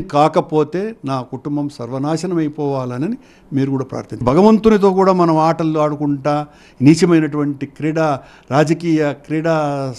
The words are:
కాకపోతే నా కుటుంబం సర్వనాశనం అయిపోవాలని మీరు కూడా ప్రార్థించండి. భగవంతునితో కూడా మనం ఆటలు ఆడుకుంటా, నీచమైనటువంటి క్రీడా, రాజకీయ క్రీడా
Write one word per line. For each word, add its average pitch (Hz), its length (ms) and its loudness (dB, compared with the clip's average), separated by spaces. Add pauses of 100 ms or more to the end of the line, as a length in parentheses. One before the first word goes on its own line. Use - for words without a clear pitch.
(160)
కాకపోతే 156 680 0 (280)
నా 135 80 -2 (140)
కుటుంబం 147 340 -6 (120)
సర్వనాశనం 156 680 -4
అయిపోవాలని 143 720 -4 (380)
మీరు 135 200 0
కూడా 131 160 -4
ప్రార్థించండి. 113 400 -8
భగవంతునితో 208 580 4 (100)
కూడా 190 220 4
మనం 165 140 2 (120)
ఆటలు 160 380 -2
ఆడుకుంటా, 147 500 -2 (500)
నీచమైనటువంటి 151 840 2 (100)
క్రీడా, 156 300 -2 (480)
రాజకీయ 156 560 2 (140)
క్రీడా 160 300 -2 (440)